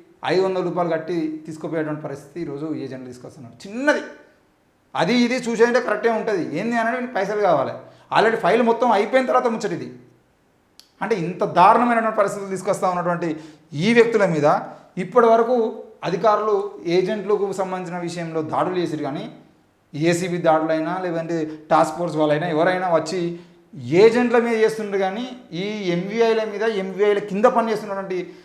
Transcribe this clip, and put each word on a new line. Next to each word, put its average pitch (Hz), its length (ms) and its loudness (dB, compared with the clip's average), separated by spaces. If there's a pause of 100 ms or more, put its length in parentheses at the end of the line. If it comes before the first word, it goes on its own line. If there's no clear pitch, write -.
(260)
ఐదు 170 160 2
వందల 190 220 0
రూపాయలు 175 260 -2
కట్టి 160 560 -4
తీసుకుపోయేటువంటి 151 560 -6
పరిస్థితి 139 400 -12
ఈరోజు 147 320 -6
ఏజెంట్లు 127 340 -10
తీసుకొస్తున్నారు. 123 600 -18
చిన్నది 254 340 0 (960)
అది 165 180 2
ఇది 240 220 2
చూసేయంటే 240 440 2
కరెక్టే 233 300 0
ఉంటుంది. 196 500 -2
ఏంది 233 160 -2
అంటే, 233 220 0
వీనికి 247 160 -6
పైసలు 202 280 -2
కావాలి. 139 320 2 (440)
Already 220 220 4
ఫైల్ 220 240 2
మొత్తం 233 280 2
అయిపోయిన 214 340 2
తర్వాత 247 220 2
ముచ్చట 220 240 -4
ఇది. 127 220 -8 (1080)
అంటే, 214 140 -2
ఇంత 175 280 -2
దారుణమైనటువంటి 220 760 4
పరిస్థితులు 196 320 -2
తీసుకొస్తా 185 400 -2
ఉన్నటువంటి 170 500 -2 (340)
ఈ 185 200 2
వ్యక్తుల 226 320 6
మీద 160 340 4 (380)
ఇప్పటి 233 280 2
వరకు 226 580 2 (200)
అధికారులు 208 680 0 (140)
ఏజెంట్లకు 190 680 0
సంబంధించిన 180 480 -6
విషయంలో 165 420 -6
దాడులు 147 340 -2
చేసిరు, 156 280 -4
కానీ 180 280 -8 (640)
ఏసీబీ 175 420 0
దాడులైనా, 160 640 0
లేదంటే 165 500 -4 (200)
టాస్క్ 160 260 2
ఫోర్స్ 170 180 -4
వాళ్ళైనా, 151 320 0
ఎవరైనా 180 480 0
వచ్చి 170 440 -2 (360)
ఏజెంట్ల 220 640 4
మీద 233 140 2
చేస్తుండ్రు, 214 440 0
కానీ 208 400 -4 (140)
ఈ 196 400 -4
ఎంవీఐల 220 520 0
మీద, 202 200 -6
ఎంవీఐల 202 560 0
కింద 202 260 0
పనిచేస్తున్నటువంటి 196 880 -2 (120)